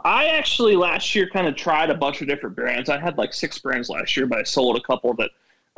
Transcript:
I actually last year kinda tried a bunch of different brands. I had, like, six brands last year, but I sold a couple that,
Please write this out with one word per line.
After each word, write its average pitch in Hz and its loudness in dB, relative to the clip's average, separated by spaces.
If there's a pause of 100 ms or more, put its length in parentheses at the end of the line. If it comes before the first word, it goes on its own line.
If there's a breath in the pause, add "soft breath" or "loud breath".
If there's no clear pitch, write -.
I 247 4
actually 254 4
last 175 0
year 190 2
kinda 185 -2
tried 160 0
a 143 2
bunch 143 -2
of 135 -8
different 139 -4
brands. 123 -4
I 143 0
had, 160 -4
like, - -2
six - -6
brands 127 -4
last - -2
year, 135 2
but 117 -2
I 107 -2
sold 123 2
a - -2
couple 123 0
that, 113 -4 (460)